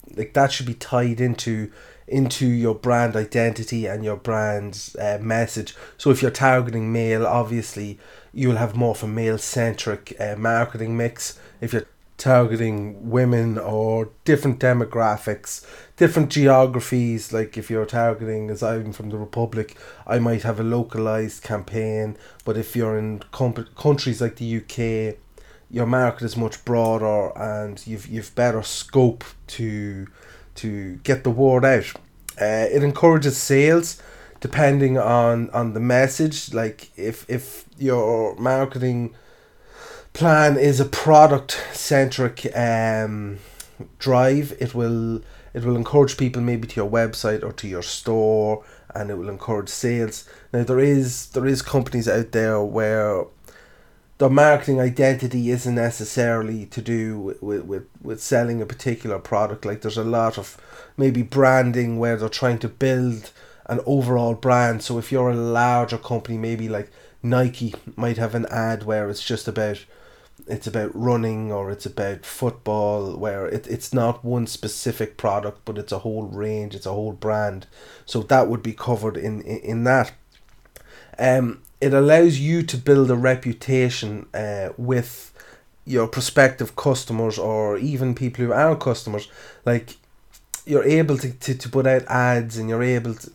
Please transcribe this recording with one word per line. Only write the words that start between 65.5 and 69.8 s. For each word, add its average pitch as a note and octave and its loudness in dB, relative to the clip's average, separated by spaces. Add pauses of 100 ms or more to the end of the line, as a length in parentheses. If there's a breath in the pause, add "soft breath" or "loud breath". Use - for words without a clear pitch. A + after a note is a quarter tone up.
company, A2+ -6
maybe A2+ -4
like G#2 -6 (320 soft breath)
Nike B2 0 (220)
might A#2 -2
have A2+ -2
an A#2 -2
ad A2+ -2
where G#2+ -2
it's G2+ -8
just - -6
about, G#2 -4 (640 soft breath)